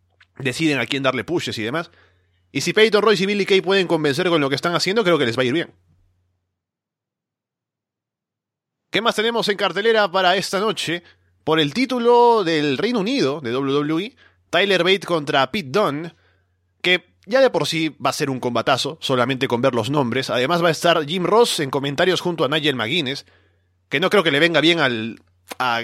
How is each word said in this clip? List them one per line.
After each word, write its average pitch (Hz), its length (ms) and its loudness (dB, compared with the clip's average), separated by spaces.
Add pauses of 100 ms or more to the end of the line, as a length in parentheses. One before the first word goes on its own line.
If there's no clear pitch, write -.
(380)
deciden 135 400 -2
a 113 80 -2
quién 135 160 -2
darle 131 220 0
pushes 156 340 -4
y 110 40 -6
demás. 143 280 -6 (600)
Y - 120 -4
si 175 100 -2
Peyton 214 300 4
Royce 208 220 4
y - 20 0
Billie 202 180 0
Kay 190 160 2
pueden 185 260 2
convencer 156 440 0
con 165 100 2
lo 139 80 0
que 135 60 0
están 170 200 -2
haciendo, 190 300 0
creo 175 140 4
que 139 80 0
les 113 100 -2
va 127 60 0
a 131 40 0
ir 120 60 -2
bien. 165 220 -4 (3250)
¿Qué 190 120 0
más 226 120 0
tenemos 220 360 -2
en 196 80 -4
cartelera 202 520 0
para 185 260 0
esta 190 220 -4
noche? 185 440 -4 (420)
Por 160 160 0
el 143 140 -2
título 240 680 4
del 151 360 0
Reino 226 220 -2
Unido 170 420 -2
de 117 80 -6
W 135 240 -2
W 156 320 -2
E, 254 100 -20 (320)
Tyler 185 340 2
Bate 185 180 2
contra 147 500 0
Pete 185 200 -6
Dunne, 165 440 -2 (640)
que 180 240 0 (220)
ya 247 140 2
de 262 100 6
por 147 160 0
sí 160 280 -2 (100)
va 135 60 2
a - 40 -2
ser 139 160 -2
un 127 100 -4
combatazo, 123 600 0
solamente 127 460 0
con 120 140 -2
ver 127 140 2
los 113 160 -2
nombres. 131 400 -2
Además 139 340 0
va 175 40 4
a 160 40 4
estar 165 340 0
Jim 175 180 -4
Ross 214 360 2
en 139 100 -4
comentarios 143 520 0
junto 165 220 -2
a 131 40 0
Nigel 147 280 0
McGuinness, 127 500 -4 (640)
que 139 100 -2
no 185 80 0
creo 202 140 4
que 160 80 0
le 143 100 2
venga 165 200 4
bien 165 200 4
al, 117 400 -2 (380)
a 117 260 -2